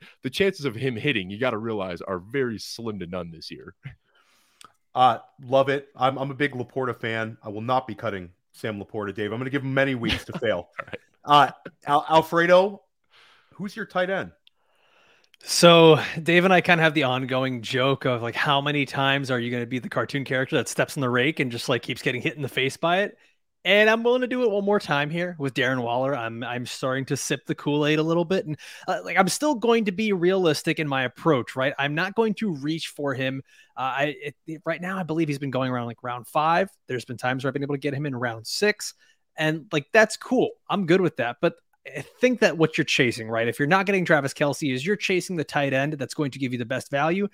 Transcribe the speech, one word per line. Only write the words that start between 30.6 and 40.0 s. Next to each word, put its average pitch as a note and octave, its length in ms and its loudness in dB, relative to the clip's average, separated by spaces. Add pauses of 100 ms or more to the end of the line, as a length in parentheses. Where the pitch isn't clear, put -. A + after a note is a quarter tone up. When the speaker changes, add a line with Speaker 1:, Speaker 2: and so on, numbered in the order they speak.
Speaker 3:
in D#3 100 -2
my C3+ 140 0
approach, B2+ 540 0
right? C3 220 0
I'm C#3+ 160 -2
not F#3 200 -2
going A3+ 200 2
to G#3 200 -4
reach D3+ 340 -6
for C#3+ 260 -4
him. C3 280 -4 (340)
Uh, A#2 40 -8
I, C3+ 420 -2
it, C#3+ 140 -10 (100)
it, D#3+ 180 -12
right D#3+ 160 -4
now, F#3 160 -6
I F#3+ 60 -4
believe D#3+ 260 -2
he's C#3 120 -4
been C#3+ 100 -6
going B2+ 200 -2
around, A#2+ 160 -4
like, A#2 160 -12
round B2 260 -8
five. E3 420 2 (160)
There's B2+ 180 -6
been A#2+ 140 -12
times B2+ 260 -2
where C#3 40 -2
I've C3 60 -2
been C#3 100 -4
able C#3+ 100 -4
to C#3 60 -4
get C#3+ 120 -4
him D3 140 -4
in C#3 80 -4
round A#2 320 -6
six. - 480 -2 (420)
And, D#3 360 -2
like, D#3 200 -2
that's G#3+ 240 4